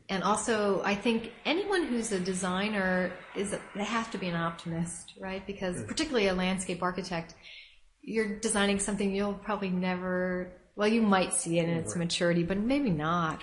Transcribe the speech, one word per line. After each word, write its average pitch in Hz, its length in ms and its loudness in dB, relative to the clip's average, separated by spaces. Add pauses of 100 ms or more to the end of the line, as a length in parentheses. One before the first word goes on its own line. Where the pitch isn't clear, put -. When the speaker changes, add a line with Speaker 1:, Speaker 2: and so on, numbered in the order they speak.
Speaker 1:
And 185 140 -2
also, 208 640 2
I 202 100 2
think 226 380 0 (140)
anyone 370 400 2
who's 233 260 -2
a 185 80 0
designer 185 920 0 (220)
is, 196 200 -2 (200)
they 208 100 -4
have 226 260 -2
to 202 80 -6
be 180 100 -4
an 170 80 -2
optimist, 170 840 -4
right? 190 260 -8
Because 190 320 -4
Speaker 2:
Mm. 110 100 -6
Speaker 1:
particularly 254 400 2
a 185 60 4
landscape 185 480 0
architect, 180 520 -4 (680)
you're 208 360 -2
designing 202 400 2
something 196 360 0
you'll 202 180 0 (160)
probably 196 220 -2
never, 180 840 0 (240)
well, 208 120 4
you 226 140 4
might 190 300 4
see 170 280 0
it 165 80 4
in 170 100 2
its 160 140 -4
Speaker 2:
Right. 175 120 -2
Speaker 1:
maturity, 170 380 4
but 190 160 0
maybe 254 320 2
not, 160 520 0